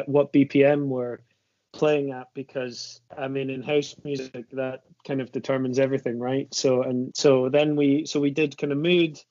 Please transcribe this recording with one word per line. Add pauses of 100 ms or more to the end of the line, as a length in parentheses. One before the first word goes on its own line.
what
B
P
M
we're (520)
playing
at,
because, (160)
I
mean,
in
house
music,
that (240)
kind
of
determines
everything,
right?
So,
and
so
then
we,
so
we
did
kind
of
mood, (100)